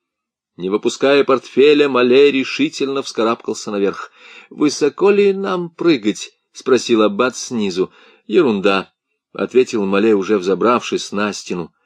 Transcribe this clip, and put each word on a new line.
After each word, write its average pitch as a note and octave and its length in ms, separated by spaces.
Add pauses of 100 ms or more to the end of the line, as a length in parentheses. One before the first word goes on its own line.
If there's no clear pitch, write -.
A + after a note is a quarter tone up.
(560)
Не F2+ 140
выпуская C3+ 540
портфеля, C#3+ 640
Мале B2+ 400
решительно C3+ 720
вскарабкался A2+ 680
наверх. G2 420 (360)
"Высоко D3+ 640
ли G3+ 240
нам F#3+ 340
прыгать?" C3+ 640 (260)
спросил A#2 440
аббат G#2+ 340
снизу. G2 560 (340)
"Ерунда", G2+ 640 (400)
ответил A#2 540
Мале, G2+ 280
уже G2 240
взобравшись F#2+ 720
на G#2 200
стену. F2 400 (140)